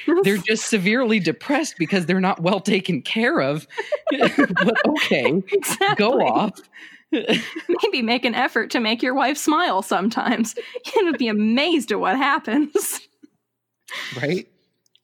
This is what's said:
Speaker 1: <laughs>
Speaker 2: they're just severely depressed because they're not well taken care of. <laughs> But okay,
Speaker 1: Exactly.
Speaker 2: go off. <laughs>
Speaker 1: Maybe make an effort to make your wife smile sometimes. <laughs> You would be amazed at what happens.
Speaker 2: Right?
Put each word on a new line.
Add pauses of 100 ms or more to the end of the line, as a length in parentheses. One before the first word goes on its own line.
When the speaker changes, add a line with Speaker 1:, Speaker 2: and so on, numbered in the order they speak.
Speaker 1:
<laughs>
Speaker 2:
they're
just
severely
depressed
because
they're
not
well
taken
care
of. (420)
<laughs>
But
okay,
Speaker 1:
Exactly.
Speaker 2:
go
off. (300)
<laughs>
Speaker 1:
Maybe
make
an
effort
to
make
your
wife
smile
sometimes. (180)
<laughs>
You
would
be
amazed
at
what
happens. (1200)
Speaker 2:
Right? (560)